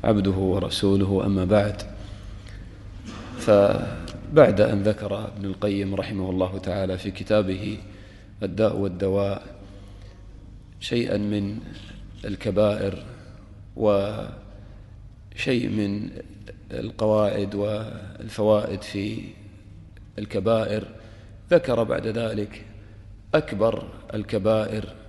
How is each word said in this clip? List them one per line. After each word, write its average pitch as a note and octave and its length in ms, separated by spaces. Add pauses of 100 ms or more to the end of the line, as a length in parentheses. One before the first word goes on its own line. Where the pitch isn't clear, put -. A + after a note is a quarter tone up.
عبده G2+ 260
ورسوله، F#2+ 960
أما F#2+ 180
بعد. G2+ 380 (1600)
فبعد G#2 1200
أن A2 220
ذكر G#2 540
ابن G2+ 80
القيم G2 500
رحمه F#2+ 360
الله F#2 280
تعالى F#2 400
في G2 120
كتابه G2 680 (640)
الداء G2+ 340
والدواء G2 680 (1400)
شيئًا A#2+ 360
من G#2 420 (680)
الكبائر G2+ 760 (760)
وشيء - 1900
من G2+ 420 (600)
القواعد G#2+ 840
والفوائد G#2 1300
في G#2 400 (960)
الكبائر، G#2+ 720 (600)
ذكر B2 320
بعد - 240
ذلك A2 580 (680)
أكبر A2+ 480 (320)
الكبائر G#2+ 680 (240)